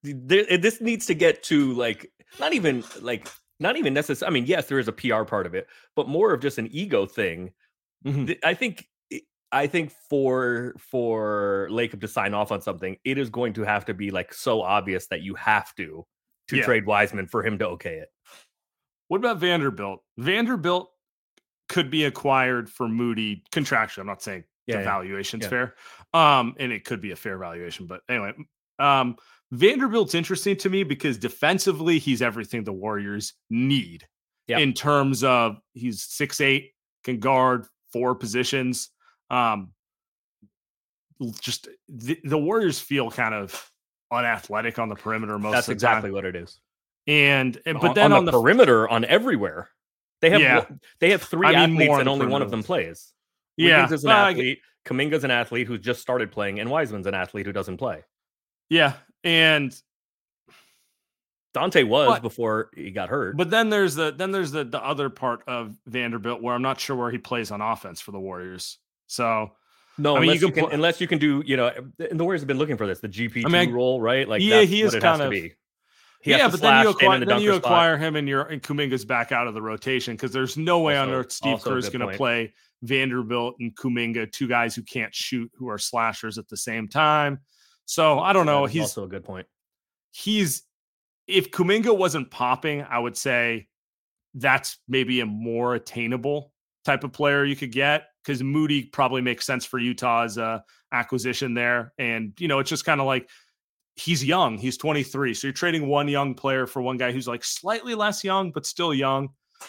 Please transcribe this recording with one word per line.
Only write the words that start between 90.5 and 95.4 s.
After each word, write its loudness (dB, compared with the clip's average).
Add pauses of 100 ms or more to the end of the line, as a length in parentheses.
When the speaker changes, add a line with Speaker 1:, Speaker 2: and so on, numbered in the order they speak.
Speaker 2:
if 2
Kuminga 2
wasn't 0
popping, -2
I -4
would -4
say 0 (640)
that's 0 (100)
maybe 0
a -2
more -2